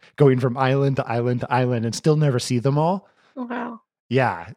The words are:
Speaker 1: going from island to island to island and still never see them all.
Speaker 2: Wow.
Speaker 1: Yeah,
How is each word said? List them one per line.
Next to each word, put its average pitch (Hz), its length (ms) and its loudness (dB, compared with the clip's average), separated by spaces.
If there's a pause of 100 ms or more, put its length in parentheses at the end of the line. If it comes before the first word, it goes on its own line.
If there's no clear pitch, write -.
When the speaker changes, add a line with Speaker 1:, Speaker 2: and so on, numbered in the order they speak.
(160)
Speaker 1:
going 131 240 6
from 123 180 -2
island 135 400 2
to 131 80 -2
island 120 360 -2
to - 100 -8
island 123 340 0
and 110 80 -4
still 156 220 2
never 143 240 2
see 123 200 -2
them 135 180 0
all. 175 320 -2 (260)
Speaker 2:
Wow. 240 460 -10 (280)
Speaker 1:
Yeah, 107 480 -2